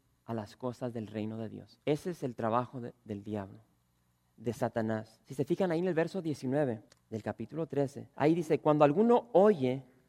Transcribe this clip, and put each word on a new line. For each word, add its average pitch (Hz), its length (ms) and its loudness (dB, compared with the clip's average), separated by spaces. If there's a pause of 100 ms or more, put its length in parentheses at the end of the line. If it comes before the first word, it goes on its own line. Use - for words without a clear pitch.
(240)
a - 80 -8
las 110 240 -8
cosas 123 380 -8
del 110 120 -8
reino 107 300 -6
de 110 140 -8
Dios. 101 340 -18
Ese 151 260 -2
es 165 120 -10
el 127 120 -4
trabajo 120 460 -2
de, 120 140 -12 (100)
del 101 180 -10
diablo, 101 360 -8 (800)
de 110 180 -4
Satanás. 110 680 -4
Si - 100 -16
se 143 100 -2
fijan 180 260 0
ahí 160 100 0
en 185 80 0
el 175 60 0
verso 170 280 -2
diecinueve 135 600 -2 (280)
del 110 120 -6
capítulo 135 440 -6
trece, 135 480 -4
ahí 151 200 4
dice, 165 260 0
"Cuando 151 240 6
alguno 226 480 4
oye 139 520 4 (240)